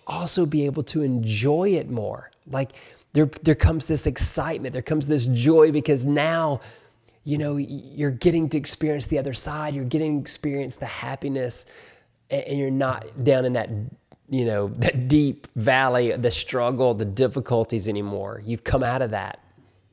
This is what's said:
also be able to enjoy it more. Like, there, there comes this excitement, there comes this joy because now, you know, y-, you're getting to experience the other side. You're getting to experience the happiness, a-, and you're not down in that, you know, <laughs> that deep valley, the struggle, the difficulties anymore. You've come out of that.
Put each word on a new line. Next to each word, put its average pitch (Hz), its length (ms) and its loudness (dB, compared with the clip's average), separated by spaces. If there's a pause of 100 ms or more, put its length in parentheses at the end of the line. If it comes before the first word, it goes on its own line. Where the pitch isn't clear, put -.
also 170 400 0
be 151 200 2
able 143 160 -2
to 151 200 -2
enjoy 127 680 2
it 156 200 0
more. 110 400 -6 (160)
Like, 135 260 -4 (400)
there, 151 140 6 (160)
there 160 120 6
comes 160 320 2
this 156 200 -2
excitement, 143 640 -4
there 123 100 -6
comes 156 240 -2
this 143 200 2
joy 151 440 6
because 143 360 2
now, 151 540 2 (640)
you 143 120 -2
know, 147 180 -2
y-, 143 140 -2
you're 143 420 -4
getting 160 400 2
to 156 80 0
experience 147 480 -2
the 156 120 0
other 135 160 -4
side. 151 400 -6
You're 139 100 -4
getting 151 320 0
to 143 60 -2
experience 139 540 -6
the 131 100 -10
happiness, 131 800 -6 (640)
a-, 139 180 -2
and 139 100 -2
you're 135 120 0
not 131 520 -2
down 127 220 6
in 123 80 0
that, 117 160 -2 (640)
you 127 160 0
know, 104 220 0
<laughs> 113 100 -8
that 127 300 0
deep 147 380 2 (100)
valley, 123 600 2
the 110 140 0
struggle, 123 640 0
the 104 100 -2
difficulties 113 840 0
anymore. 101 580 -4
You've 113 200 -6
come 131 180 2
out 123 200 0
of 117 80 -2
that. 98 300 -6 (520)